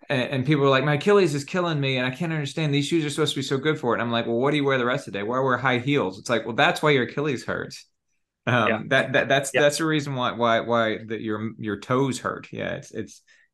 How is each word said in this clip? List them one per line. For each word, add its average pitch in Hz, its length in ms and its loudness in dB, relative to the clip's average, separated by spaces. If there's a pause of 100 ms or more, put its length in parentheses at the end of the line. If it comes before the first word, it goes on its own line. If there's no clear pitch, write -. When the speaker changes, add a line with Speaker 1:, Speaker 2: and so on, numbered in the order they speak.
Speaker 1:
and, 127 220 0
and 131 160 -2
people 143 180 2
are 139 60 6
like, 131 140 4
"My 147 100 2
Achilles 185 400 4
is 143 100 -4
killing 175 340 -2
me 135 200 0
and 127 80 0
I 127 100 -4
can't 165 160 -4
understand. 151 400 -2
These 143 140 2
shoes 160 180 0
are 147 60 -2
supposed 151 240 0
to 151 60 -2
be - 20 -4
so 135 160 -2
good 156 200 0
for 117 140 0
it." 101 40 2
And 107 60 -2
I'm 120 80 -2
like, 117 140 0
"Well, 117 140 0
what 139 140 2
do 151 40 2
you 143 80 2
wear 135 140 2
the 120 80 0
rest 131 200 -2
of - 60 -14
the 98 60 -4
day? 101 40 -4
Why 120 180 -2
wear 127 180 2
high 127 220 2
heels?" 107 380 0
It's - 120 -10
like, 113 160 0
"Well, 117 100 -6
that's 170 260 4
why 151 100 4
your 131 100 4
Achilles 139 420 -4
hurts." - 400 -8 (600)
Um, 117 220 2
Speaker 2:
Yeah. 110 200 -2
Speaker 1:
that, 131 260 2
that, 123 160 2
that's, 139 240 2
Speaker 2:
Yeah. 127 80 4
Speaker 1:
that's 143 160 4
the 160 80 0
reason 147 300 -2
why, 123 160 -2
why, 113 280 2
why 110 460 0
that 110 160 -6
your, 107 360 -4
your 104 220 -6
toes 131 380 0
hurt. - 340 -8
Yeah. 98 220 -6
It's, - 180 -14
it's, - 300 -12 (320)